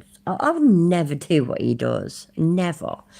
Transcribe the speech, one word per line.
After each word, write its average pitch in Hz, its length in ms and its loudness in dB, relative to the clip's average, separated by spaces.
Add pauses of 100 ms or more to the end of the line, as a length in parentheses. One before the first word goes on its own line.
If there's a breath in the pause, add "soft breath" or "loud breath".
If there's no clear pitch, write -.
(280)
I, 185 120 -4
I 302 120 0
would 339 120 0
never 170 520 4
do 147 280 0
what - 180 -4
he 120 140 0
does. 120 520 -4 (100)
Never. 175 580 -2 (240 loud breath)